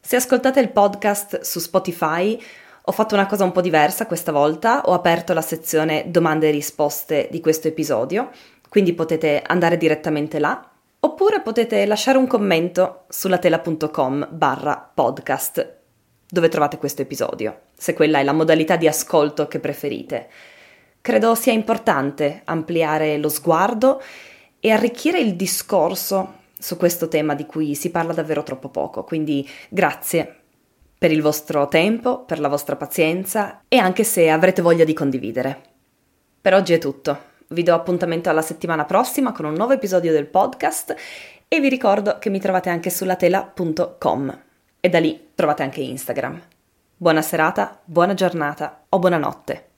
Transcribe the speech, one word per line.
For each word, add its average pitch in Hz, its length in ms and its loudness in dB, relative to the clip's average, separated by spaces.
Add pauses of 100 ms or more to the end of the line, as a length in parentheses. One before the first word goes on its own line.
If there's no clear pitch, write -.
Se - 160 -4
ascoltate 254 420 2
il 226 120 2
podcast 202 720 0
su - 180 -8
Spotify, 180 760 -2 (460)
ho - 80 -4
fatto 214 240 0
una 196 120 4
cosa 196 180 0
un 180 80 0
po' 185 80 0
diversa 165 460 2
questa 165 260 -4
volta, 160 540 2
ho 180 80 4
aperto 175 380 0
la 160 100 0
sezione 160 680 -2
domande 160 400 2
e - 20 4
risposte 147 800 -2
di 160 100 -6
questo 160 280 0
episodio, 156 640 -2 (380)
quindi 180 260 2
potete 160 520 0
andare 170 300 2
direttamente 156 640 0
là, 156 280 -2 (300)
oppure 381 420 0
potete 220 460 0
lasciare 233 320 2
un 262 80 2
commento 185 800 0
sulla 185 300 -2
tela 165 220 2
punto 156 300 -4
com 143 400 -2
barra 143 640 -2
podcast, - 840 -4 (520)
dove 170 200 2
trovate 156 300 0
questo 143 240 -6
episodio, - 580 -6 (160)
se - 160 -4
quella 156 260 4
è 139 40 2
la 143 100 2
modalità 160 440 4
di 165 120 4
ascolto 151 600 0
che - 120 -8
preferite. - 680 -8 (720)
Credo 226 320 2
sia 233 180 0
importante 156 920 0
ampliare 156 720 -2
lo 151 100 -2
sguardo 214 720 2 (580)
e 220 120 2
arricchire 240 480 2
il 226 160 0
discorso 185 1040 -2 (200)
su - 180 -8
questo 170 320 0
tema 151 260 0
di 143 100 -8
cui 151 300 -4
si 170 160 -6
parla 170 240 -2
davvero 156 300 -4
troppo 135 260 -12
poco, - 340 -6
quindi 147 420 -4 (220)
grazie 175 680 -2 (600)
per - 140 2
il 156 100 2
vostro 151 480 0
tempo, 226 520 0
per 156 180 -6
la 147 100 -2
vostra 143 280 -4
pazienza 185 880 -4
e 254 100 2
anche 190 280 4
se 170 260 4
avrete 180 320 4
voglia 170 220 6
di 156 100 0
condividere. 135 640 -4 (800)
Per 185 140 4
oggi 185 180 4
è 160 60 4
tutto, 143 400 -4 (300)
vi 170 160 -2
do 170 100 6
appuntamento 170 560 -2
alla 160 100 2
settimana 160 460 -4
prossima 254 460 0
con 160 120 -8
un 151 100 -4
nuovo 220 200 0
episodio 185 380 0
del 151 160 0
podcast - 680 -2 (540)
e 320 120 2
vi 277 80 4
ricordo 208 500 0
che - 120 -4
mi 196 100 -2
trovate 185 300 -2
anche 170 180 -4
sulla 185 280 -2
tela 180 260 2
punto 170 560 -4
com 135 360 -2 (440)
e 185 100 2
da 170 120 4
lì 156 340 -2
trovate 151 280 0
anche 139 180 -6
Instagram. 131 600 -8 (560)
Buona 160 260 2
serata, 165 600 -2
buona 196 300 2
giornata 165 720 -4
o 196 100 2
buonanotte 170 800 -2